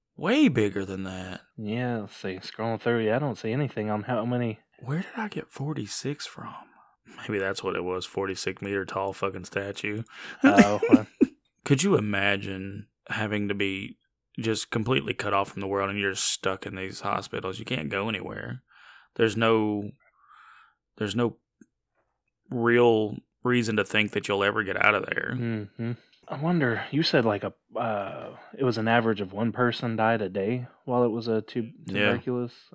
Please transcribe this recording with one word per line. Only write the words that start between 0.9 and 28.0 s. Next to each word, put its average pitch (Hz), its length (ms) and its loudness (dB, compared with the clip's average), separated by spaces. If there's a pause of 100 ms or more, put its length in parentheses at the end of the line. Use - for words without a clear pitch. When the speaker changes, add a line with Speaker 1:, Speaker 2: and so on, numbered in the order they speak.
Speaker 1:
that. 92 380 -10 (140)
Speaker 2:
Yeah, 117 420 -4
let's 104 180 -10
see. 95 220 -8
Scrolling 113 420 -4
through, 117 260 2
yeah, 107 80 2
I 123 60 2
don't 139 180 -4
see 110 140 -4
anything 117 360 -2
on 107 140 -2
how 113 220 -2
many. 120 340 -2 (220)
Speaker 1:
Where 139 220 -4
did - 140 -10
I 214 120 -6
get - 240 -10
forty-six 139 720 -6
from? - 260 -14 (760)
Maybe 107 100 0
that's 98 240 -2
what 90 140 -2
it 87 80 -4
was, 90 220 -4
forty-six 95 540 -4
meter 98 240 -2
tall 95 280 -4
fucking 95 320 -6
statue. 101 580 -6 (400)
Speaker 2:
Oh, 104 380 8 (100)
well. - 160 8 (300)
Speaker 1:
<laughs> - 280 -20
Could 139 180 4
you 190 140 4
imagine 101 920 -2 (200)
having 104 400 -2
to 101 60 0
be 98 440 -4 (420)
just 110 300 -2
completely 120 440 0
cut - 180 -4
off 98 200 0
from 98 80 -10
the 98 80 -4
world 98 220 0
and 101 80 -2
you're 101 140 2
just - 140 -2
stuck - 400 -2
in 104 80 -8
these 95 280 -8
hospitals? 98 580 -4
You 113 60 -10
can't 123 240 -4
go 101 180 -2
anywhere. 107 540 -8 (520)
There's 110 220 4
no, 107 540 2 (1040)
there's 139 180 -4
no 117 220 0 (1120)
real 117 680 4 (260)
reason 117 340 2
to 104 80 4
think 107 280 2
that 101 160 -2
you'll 98 160 4
ever 104 180 2
get 95 200 0
out 107 120 8
of 98 120 0
there. - 300 -2
Speaker 2:
Mm-hmm. 117 560 -4 (340)
I - 120 -10
wonder, 143 520 2
you 147 120 2
said, 139 240 4
like, 104 180 0
a, 95 80 -4 (260)
uh, 101 520 -4 (280)